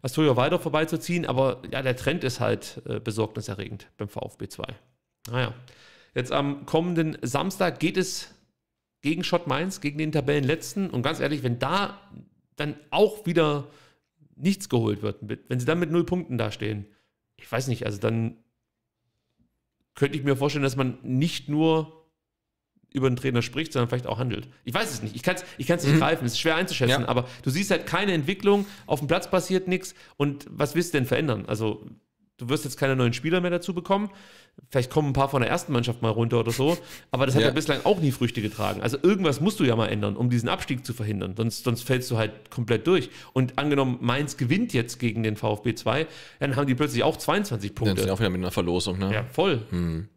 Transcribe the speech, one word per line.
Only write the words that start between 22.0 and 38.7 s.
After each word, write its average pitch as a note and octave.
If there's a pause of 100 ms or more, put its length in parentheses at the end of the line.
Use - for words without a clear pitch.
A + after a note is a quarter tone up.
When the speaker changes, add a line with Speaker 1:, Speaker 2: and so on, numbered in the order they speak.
Speaker 1:
über C3+
den B2
Trainer A#2+
spricht, D#3
sondern A#2+
vielleicht B2
auch G#2+
handelt. A#2+ (180)
Ich A#2+
weiß A3
es A#2+
nicht. G#2+
Ich A#2+
kann's, F3+ (120)
ich C3
kann's E3+
nicht D3
Speaker 2:
Mhm. D#3
Speaker 1:
greifen. D3
Es A#2+
ist -
schwer D#3+
einzuschätzen, C#3
Speaker 2:
Ja. -
Speaker 1:
aber A#2+ (160)
du -
siehst F#3+
halt E3
keine F#3+
Entwicklung, G3 (200)
auf -
dem D3
Platz F3
passiert F#3
nichts F#3 (220)
und C#3+
was -
willst E3+
du D3
denn B2
verändern? A2+
Also G#2+ (500)
du A#2+
wirst D3+
jetzt C3
keine C3+
neuen A#2+
Spieler D#3+
mehr F3
dazu F3
bekommen. G3 (600)
Vielleicht B2
kommen C#3+
ein -
paar C3+
von C#3
der A#2
ersten E3+
Mannschaft A#2+
mal A2+
runter A#2
oder A2+
so, D3 (340)
aber C3
das B2+
hat A2
ja C#3
Speaker 2:
Ja. C3
Speaker 1:
bislang D3+
auch F#3+
nie C#3
Früchte A#2+
getragen. G2+